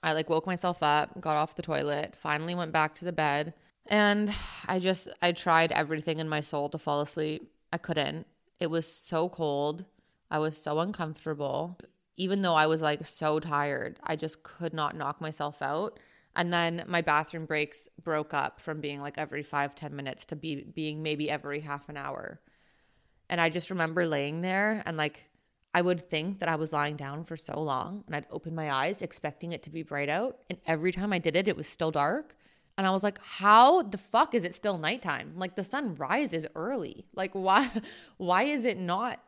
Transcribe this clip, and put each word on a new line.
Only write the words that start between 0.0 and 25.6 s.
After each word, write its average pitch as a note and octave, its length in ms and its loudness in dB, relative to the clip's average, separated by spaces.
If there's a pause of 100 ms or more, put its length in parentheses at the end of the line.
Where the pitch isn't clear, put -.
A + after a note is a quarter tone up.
I, D#3+ 120 2
like, D#3 160 0
woke D#3+ 180 2
myself F3+ 340 -2
up, D3 380 2
got D#3 160 0
off D3+ 200 0
the - 60 -8
toilet, D3 540 -2
finally D#3 400 -2
went E3+ 160 -4
back D#3 240 2
to - 100 -10
the F3+ 60 -4
bed. D3+ 420 0 (340)
And G#3 460 4 (340)
I F#3 120 2
just, F#3 300 0 (120)
I F3 100 4
tried E3 400 4
everything D#3 480 0
in D#3+ 80 -4
my D3+ 140 -2
soul D3 280 -4
to - 80 -8
fall D3 240 0
asleep. D#3 500 -4 (200)
I E3+ 60 -6
couldn't. D#3 480 -2 (340)
It E3 120 0
was E3 200 -2
so E3+ 380 -2
cold. D#3 560 -2 (460)
I D3+ 80 0
was D#3 180 0
so D3+ 220 -2
uncomfortable. D#3 960 -4 (400)
Even F#3+ 240 0
though F3 140 4
I D#3 100 8
was, D#3+ 160 4
like, D3+ 240 0
so D#3 340 0
tired, C#3+ 640 -2
I D#3+ 120 -2
just D#3 260 -6
could E3 320 -8
not D#3 220 -2
knock D3 260 -4
myself D3+ 400 -6
out. D#3 380 -2 (360)
And F3 160 2
then E3+ 360 2
my F3 140 0
bathroom D#3+ 440 0
breaks D3+ 420 -4 (160)
broke D3+ 300 -2
up C#3 260 -2
from D#3 220 -8
being, C#3+ 200 -6
like, C#3+ 160 -10
every D3 260 -6
five, C#3+ 320 -2
ten D3 200 -10
minutes C#3 300 -8
to - 100 -8
be, D3 280 -6
being D#3 380 -6
maybe D3+ 280 -2
every C#3+ 320 -4
half C#3+ 260 -8
an D3+ 80 -12
hour. C#3 460 -10 (880)
And F3 100 0
I E3 100 6
just E3 200 -4
remember E3+ 360 0
laying D3+ 360 0
there G3 440 0
and, D#3+ 120 -4
like, D3+ 320 -4 (440)